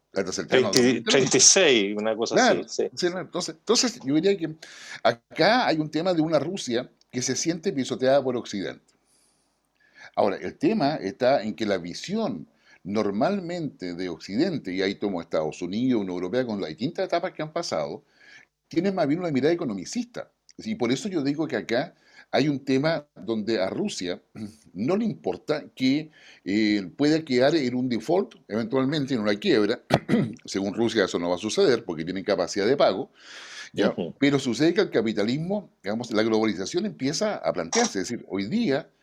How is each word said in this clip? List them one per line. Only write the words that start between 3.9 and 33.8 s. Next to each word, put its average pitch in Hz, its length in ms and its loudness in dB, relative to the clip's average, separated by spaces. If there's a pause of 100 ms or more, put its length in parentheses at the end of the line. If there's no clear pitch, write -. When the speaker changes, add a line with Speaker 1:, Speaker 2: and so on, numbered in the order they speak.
Speaker 1:
yo 139 120 0
diría 190 200 4
que 160 160 -6 (520)
acá 165 640 2
hay 156 100 2
un 156 120 -4
tema 175 220 0
de 160 100 2
una 156 180 2
Rusia 127 500 -4 (220)
que 123 100 -4
se 127 140 -2
siente 165 360 -2
pisoteada 131 500 2
por 123 140 -2
Occidente. 85 480 -6 (1300)
Ahora, 101 200 2
el 80 200 -8
tema 156 400 0
está 117 460 0
en 104 120 -6
que - 120 -4
la 98 120 0
visión 110 720 -6 (340)
normalmente 135 1120 -2
de 90 140 -6
Occidente, 101 640 -4
y 92 100 -2
ahí 98 120 0
tomo 98 260 -4
Estados 80 420 -4
Unidos, 113 380 0
Unión 92 140 -4
Europea, 92 320 -2
con 104 140 -6
las 85 100 -4
distintas 143 360 -4
etapas 175 260 -2
que - 100 -8
han 156 100 -8
pasado, 156 500 -4 (680)
tiene 180 240 0
más 180 140 2
bien 151 140 0
una 175 100 -2
mirada 139 220 4
economicista. 113 800 -6 (280)
Y 110 160 -6
por 117 180 0
eso 135 160 -2
yo 175 140 -2
digo 147 240 -2
que 123 100 -4
acá 117 380 -2 (360)
hay 135 180 2
un 135 160 -2
tema 139 420 0 (100)
donde 110 440 -2
a 95 100 0
Rusia 98 500 -6 (140)
<clears throat> - 380 -16
no 123 240 0
le 226 80 0
importa 147 600 -4 (100)
que, 143 360 0 (340)
eh, 104 520 2
pueda 156 280 2
quedar 131 320 4
en 123 180 0
un 127 140 -2
default, 160 460 0 (140)
eventualmente 131 640 0
en 113 60 0
una 104 180 2
quiebra. 110 440 2 (320)
<clears throat> 139 300 0
Según 98 300 -4
Rusia 110 300 2
eso 92 140 0
no 87 120 0
va 90 60 2
a - 20 -10
suceder 113 460 2
porque 80 200 -6
tienen 92 200 -6
capacidad 98 420 0
de 135 100 4
pago, 123 340 2 (640)
¿ya? 107 180 2